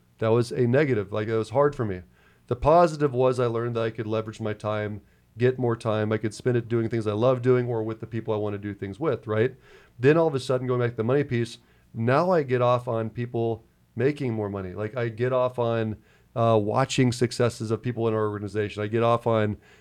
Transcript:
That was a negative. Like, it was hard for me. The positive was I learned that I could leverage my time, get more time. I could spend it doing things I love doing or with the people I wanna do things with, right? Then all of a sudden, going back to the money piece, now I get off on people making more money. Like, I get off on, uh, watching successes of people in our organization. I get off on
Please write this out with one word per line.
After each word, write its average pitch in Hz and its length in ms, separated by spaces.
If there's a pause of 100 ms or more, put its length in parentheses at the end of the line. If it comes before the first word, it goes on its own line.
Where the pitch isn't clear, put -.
(180)
That 113 100
was 120 240
a 131 140
negative. 120 460
Like, 107 160
it 113 80
was 110 140
hard 143 240
for 123 100
me. 92 160 (480)
The 117 80
positive 151 560
was 127 260
I 123 80
learned 117 300
that 113 60
I 113 80
could 110 160
leverage 110 340
my 107 140
time, 107 480 (340)
get 127 220
more 120 180
time. 107 340
I 110 60
could 107 180
spend 123 220
it 110 120
doing 113 200
things 113 180
I 107 60
love 123 300
doing 123 260
or 113 140
with 110 180
the 110 60
people 110 260
I 107 60
wanna 104 200
do 101 140
things 98 260
with, 139 280
right? 110 280 (440)
Then 139 180
all 165 100
of 156 80
a 131 60
sudden, 127 260
going 123 140
back 120 120
to 120 40
the 110 80
money 139 200
piece, 117 340 (340)
now 131 380
I 170 120
get 123 200
off 123 260
on 113 220
people 117 540 (300)
making 135 380
more 107 160
money. 95 240
Like, 107 240
I 120 140
get 113 220
off 127 260
on, 113 380 (380)
uh, 113 260
watching 123 520
successes 117 580
of 110 120
people 113 260
in 110 60
our 107 140
organization. 104 540
I 107 40
get 113 160
off 117 240
on 107 300 (240)